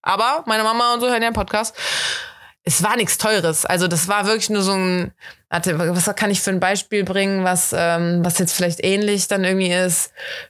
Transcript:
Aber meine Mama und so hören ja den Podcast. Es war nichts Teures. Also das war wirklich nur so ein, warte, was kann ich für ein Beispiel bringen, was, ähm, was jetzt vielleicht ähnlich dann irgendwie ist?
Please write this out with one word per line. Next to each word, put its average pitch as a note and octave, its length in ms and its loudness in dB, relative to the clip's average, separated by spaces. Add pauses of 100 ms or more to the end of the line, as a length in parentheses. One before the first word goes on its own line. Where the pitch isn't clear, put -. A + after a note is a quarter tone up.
Aber A#3+ 440 0
meine A3 180 0
Mama A#3+ 300 2
und A#3 60 -4
so B3 60 0
hören A#3+ 160 2
ja A3+ 80 0
den A3 40 -6
Podcast. G#3+ 400 -2 (880)
Es E3 180 0
war G#3+ 140 2
nichts G#3 220 0
Teures. F3+ 480 0
Also F3+ 220 2
das E3+ 200 0
war G3+ 180 0
wirklich G#3+ 240 0
nur G3+ 120 2
so G3 100 2
ein, F#3 400 0 (380)
warte, E3+ 280 0
was F3 360 0
kann G#3 160 0
ich F#3+ 100 0
für G3+ 100 -2
ein F#3 100 0
Beispiel G3 440 0
bringen, G3 400 0
was, F#3 320 0
ähm, E3+ 480 2
was F3 140 0
jetzt F3 140 0
vielleicht F3 320 -2
ähnlich G3+ 420 0
dann G3 180 0
irgendwie F#3+ 280 2
ist? F3+ 400 0 (380)